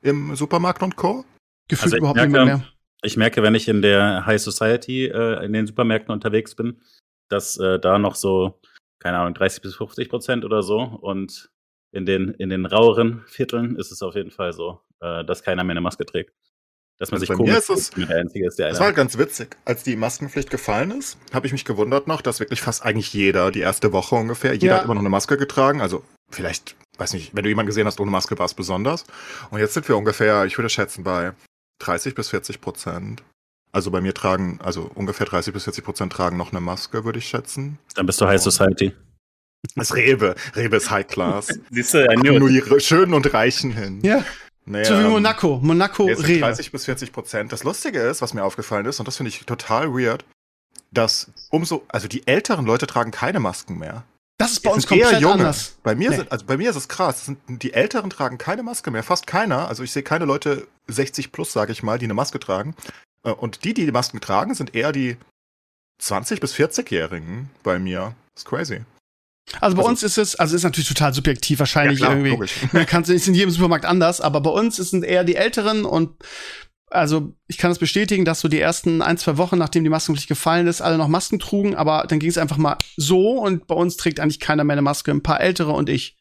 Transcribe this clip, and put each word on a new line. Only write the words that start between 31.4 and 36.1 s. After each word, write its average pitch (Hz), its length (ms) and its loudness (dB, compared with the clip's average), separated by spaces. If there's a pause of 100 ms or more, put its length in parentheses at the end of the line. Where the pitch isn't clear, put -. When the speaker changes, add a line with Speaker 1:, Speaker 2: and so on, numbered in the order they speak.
Speaker 1:
dreißig 95 340 -4
bis - 160 -8
vierzig - 300 -6
Prozent. 101 600 -10 (500)
Also 95 180 -8
bei 92 100 -2
mir 92 140 -2
tragen, 92 480 -2
also - 320 -8
ungefähr 101 320 -4
dreißig 92 260 -4
bis 98 120 -10
vierzig - 200 -10
Prozent 95 280 -8